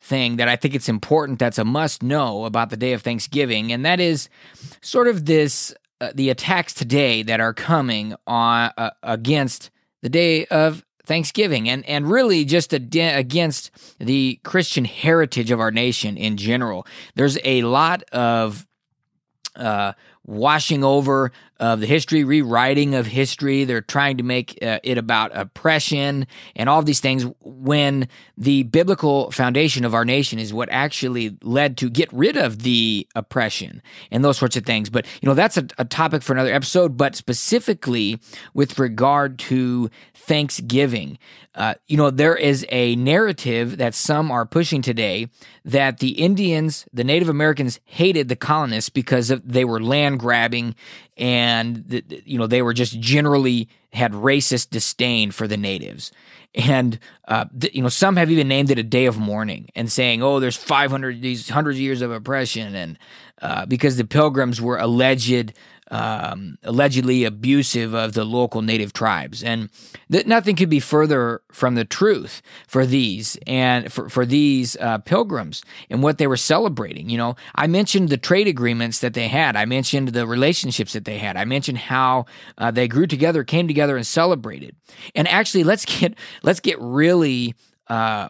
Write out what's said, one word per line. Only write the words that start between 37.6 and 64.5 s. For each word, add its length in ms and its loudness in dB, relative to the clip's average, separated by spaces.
with 240 0
regard 600 2
to 500 -2
Thanksgiving. 1040 0
Uh, 200 -2
you 100 2
know, 120 6
there 260 4
is 340 2
a 260 2
narrative 800 0
that 180 -2
some 360 0
are 160 -2
pushing 340 0
today 480 -2
that 340 2
the 140 0
Indians, 800 0
the 140 -4
Native 240 2
Americans, 560 0
hated 440 0
the 80 -2
colonists 520 -2
because 420 0
of, 160 0
they 180 2
were 180 -2
land 380 0
grabbing 540 0
and 680 0
th-, 200 -6
th-, 160 -14
you 140 -6
know, 100 0
they 140 4
were 120 0
just 240 -2
generally 720 2
had 200 0
racist 580 0
disdain 600 -2
for 160 -6
the 100 -4
natives. 540 -8
And, 440 2
uh, 160 -2
th-, 180 -4
you 80 -2
know, 60 0
some 280 2
have 140 4
even 180 4
named 220 2
it 80 4
a 40 -2
day 240 2
of 120 0
mourning 580 -4
and 160 -4
saying, 300 2
"Oh, 180 2
there's 160 -2
five 340 0
hundred, 320 -6
these 260 -6
hundreds 280 0
of 60 -4
years 200 -2
of 80 -4
oppression," 640 -6
and, 240 -10
uh, 260 -6
because 300 2
the 80 0
Pilgrims 560 2